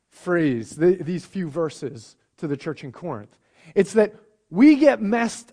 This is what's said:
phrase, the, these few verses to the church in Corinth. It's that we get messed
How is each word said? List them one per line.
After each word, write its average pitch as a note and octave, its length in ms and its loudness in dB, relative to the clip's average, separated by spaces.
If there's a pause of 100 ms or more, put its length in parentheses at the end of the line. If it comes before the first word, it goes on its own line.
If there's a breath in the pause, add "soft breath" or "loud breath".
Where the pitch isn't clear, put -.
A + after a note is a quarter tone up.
phrase, D3 640 -4
the, F3 240 2
these F3 300 -8
few F#3 240 -8
verses C#3+ 680 -10 (200)
to F3 100 -10
the C#3+ 100 -6
church - 280 -10
in C3+ 80 -14
Corinth. B2+ 440 -14 (380 soft breath)
It's F#3+ 200 0
that G#3+ 200 2 (360)
we C#4 260 6
get C4 260 4
messed A#3 500 -4